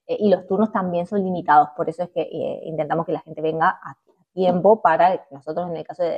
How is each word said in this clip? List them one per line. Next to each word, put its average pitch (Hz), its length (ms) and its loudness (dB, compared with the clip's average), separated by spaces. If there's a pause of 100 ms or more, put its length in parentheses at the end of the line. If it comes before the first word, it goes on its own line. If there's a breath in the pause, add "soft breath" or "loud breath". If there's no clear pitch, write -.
Eh, - 120 -6
y 208 120 4
los 185 160 2
turnos 196 260 0
también 180 340 -4
son 202 160 -2
limitados, 180 540 2
por 165 140 -4
eso 165 140 -6
es 175 60 -14
que, 165 120 -4
eh, - 420 -8
intentamos 160 400 -4
que - 80 -6
la - 80 -4
gente 160 220 -16
venga 160 260 0
a - 280 -8 (360)
tiempo 180 480 4
para 170 380 4
que - 160 -20
nosotros, 160 340 -8
en 170 80 -8
el 156 100 -10
caso 165 160 -8
de 165 160 -2